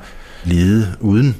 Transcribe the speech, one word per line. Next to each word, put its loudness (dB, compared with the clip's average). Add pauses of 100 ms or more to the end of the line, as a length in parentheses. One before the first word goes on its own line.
(440)
lide 2
uden, 2